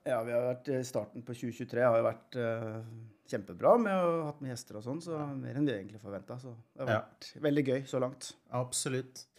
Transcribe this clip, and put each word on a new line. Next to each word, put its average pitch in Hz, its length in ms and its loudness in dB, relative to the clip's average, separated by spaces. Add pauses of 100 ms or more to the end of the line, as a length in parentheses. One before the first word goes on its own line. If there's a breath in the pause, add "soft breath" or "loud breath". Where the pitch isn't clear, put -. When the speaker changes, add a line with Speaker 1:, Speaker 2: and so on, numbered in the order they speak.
Speaker 1:
Ja, 120 160 2
vi 117 100 -4
har 123 220 2
vært, 123 140 -8
eh, 131 160 0
starten 117 400 -4
på 123 100 -8
tjue 120 160 -4
tjuetre 120 320 0
har 120 160 8
jo 117 60 6
vært, - 320 -2
eh, 113 460 -2 (460)
kjempebra 104 520 4
med 208 120 2
å 170 300 2
ha 156 40 -4
hatt 147 140 -8
med 131 120 -6
gjester 113 240 -10
og 107 80 -10
sånn, 143 180 -4
så 165 160 -6 (160)
mer 123 220 -6
enn 147 100 4
vi 135 60 2
egentlig 104 280 -8
forventet, 107 400 -10
så 127 140 -14 (220)
det 135 100 -6
har 120 80 4
Speaker 2:
Ja. 110 60 2
Speaker 1:
vært - 420 -12
veldig 147 240 4
gøy 135 220 2
så 135 100 -2
langt. 127 360 -4 (180)
Speaker 2:
Absolutt. 127 720 -4 (140)